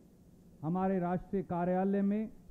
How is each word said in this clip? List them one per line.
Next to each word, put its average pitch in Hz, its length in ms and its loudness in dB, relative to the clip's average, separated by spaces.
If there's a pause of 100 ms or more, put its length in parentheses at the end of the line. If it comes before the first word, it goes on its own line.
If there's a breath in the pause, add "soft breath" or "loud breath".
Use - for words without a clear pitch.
(600)
हमारे 185 380 0
राष्ट्रीय 180 440 -2
कार्यालय 185 580 2
में, 208 280 0 (220)